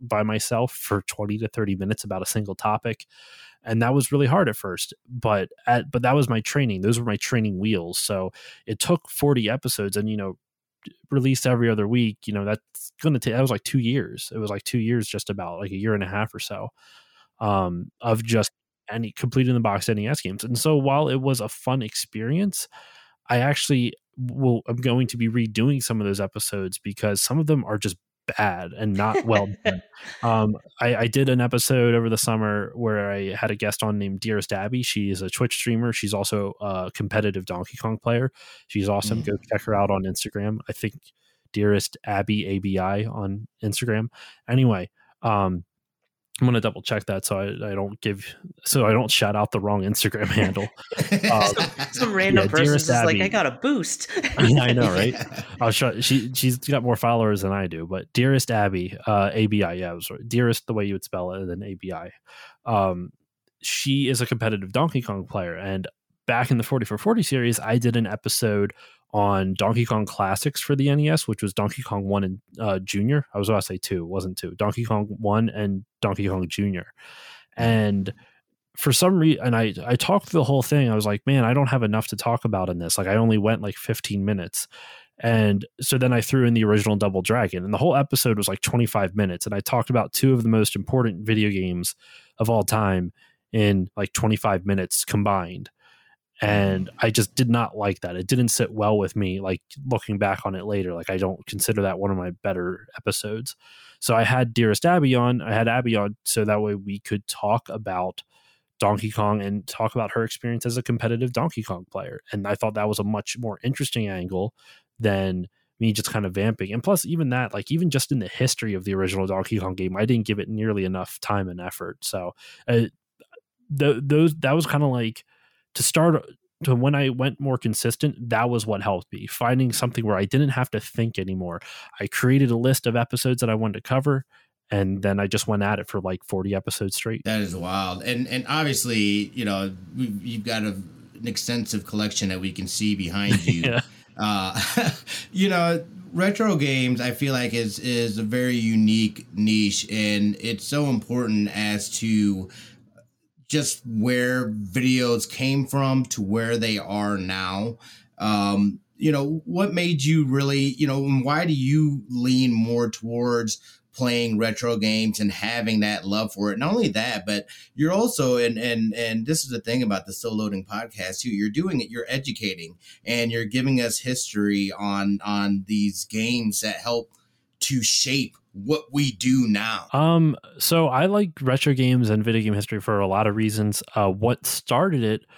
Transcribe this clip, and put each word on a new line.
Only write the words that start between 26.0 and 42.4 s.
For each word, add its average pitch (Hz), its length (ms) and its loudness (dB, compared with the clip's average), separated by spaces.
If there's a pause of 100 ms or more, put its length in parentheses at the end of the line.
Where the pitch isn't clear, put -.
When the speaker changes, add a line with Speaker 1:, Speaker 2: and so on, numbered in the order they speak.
Speaker 1:
of 101 40 0
those 98 140 0
episodes 98 580 -6
because 101 440 -2
some - 160 0
of 156 80 2
them 147 180 2
are 104 140 -4
just 98 180 -4 (420)
bad 90 340 -2
and 107 220 -2
not 107 300 0
well 104 320 2
Speaker 2:
<laughs> - 80 -20
Speaker 1:
done. 190 180 -2 (400)
Um, 110 340 2 (240)
I, 120 160 2
I 117 100 0
did 135 220 2
an 127 120 4
episode 120 540 4
over 113 140 4
the 110 100 0
summer 107 560 0
where 107 360 0
I 98 240 -4
had 107 160 -2
a 101 60 -2
guest 104 260 -2
on 104 160 0
named 98 220 -4
Dearest 104 320 -2
Abby. 110 300 -4
She 101 280 -2
is 95 120 -4
a 92 80 -6
Twitch - 240 -2
streamer. 117 380 0
She's 104 220 -4
also 101 460 -2
a 92 340 -6
competitive 101 500 -2
Donkey 90 320 -8
Kong 113 220 -6
player. 120 340 0 (340)
She's 101 220 -2
awesome. 104 340 -2
Speaker 3:
Mm. - 40 -6
Speaker 1:
Go 104 60 -2 (200)
check 104 100 -2
her 110 120 -2
out 98 160 2
on 98 140 0
Instagram. 104 540 -4 (100)
I 113 40 -8
think - 220 -6 (580)
Dearest 104 520 2
Abby, 101 420 -2